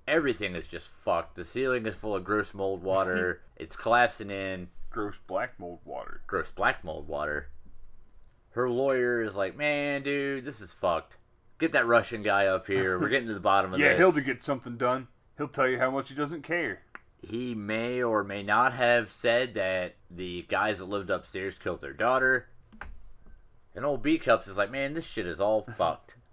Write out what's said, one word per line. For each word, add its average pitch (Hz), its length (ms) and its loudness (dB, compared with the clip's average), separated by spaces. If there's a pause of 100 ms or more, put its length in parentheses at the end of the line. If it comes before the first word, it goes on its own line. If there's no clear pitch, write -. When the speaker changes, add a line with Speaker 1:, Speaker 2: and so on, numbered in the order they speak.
Speaker 1:
everything 131 480 0
is 80 100 -8
just - 220 -12
fucked. - 480 -2
The 87 80 -10
ceiling 123 420 -2
is 101 100 -4
full 107 200 -4
of 92 80 -4
gross 101 300 -2
mold 95 280 -2
water. 90 640 0
Speaker 2:
<laughs> - 100 -20
Speaker 1:
It's - 200 -12
collapsing 117 540 2
in. 95 400 -6 (200)
Speaker 2:
Gross 104 240 -6 (140)
black 98 320 -4
mold 87 240 -12
water. - 420 -8
Speaker 1:
Gross 85 240 -2
black 107 320 0
mold 78 240 -8
water. 76 440 -4 (1000)
Her 123 160 0
lawyer 123 540 2
is 101 140 -4
like, 98 200 -2
"Man, 143 460 -2
dude, 139 420 -2
this 131 160 -10
is 98 120 -14
fucked. - 440 -2 (420)
Get 160 140 2
that 127 140 4
Russian 117 380 4
guy 101 220 6
up 95 200 2
here. 95 320 2
We're 104 100 2
Speaker 2:
<laughs> - 0 -
Speaker 1:
getting 120 200 0
to 110 60 -2
the 101 60 -6
bottom 95 320 4
of 113 60 0
Speaker 2:
Yeah, 143 120 6
Speaker 1:
this." - 80 4
Speaker 2:
he'll 185 140 8
get 131 300 -2
something 123 340 -4
done. 127 300 0 (320)
He'll 147 80 -4
tell 139 220 2
you 127 100 2
how 131 140 2
much 135 160 -2
he 135 80 -16
doesn't 147 260 -4
care. 151 400 -2 (380)
Speaker 1:
He 120 340 -4
may 113 480 -2
or 110 220 2
may 98 180 -6
not 113 300 4
have 120 400 4
said 120 420 2
that 92 400 0 (160)
the 87 380 -8
guys 101 320 0
that 92 60 -10
lived 98 240 -4
upstairs 95 460 -4
killed 87 260 -4
their 71 100 -8
daughter. 127 560 2 (1300)
And 113 80 -8
old 139 180 0
B 160 160 4
Cups 113 300 4
is 95 100 -8
like, 104 140 2
"Man, 139 220 -2
this 160 120 -6
shit 101 200 -4
is 82 140 -4
all 107 220 4
Speaker 2:
<laughs> - 0 -
Speaker 1:
fucked. - 540 -2 (160)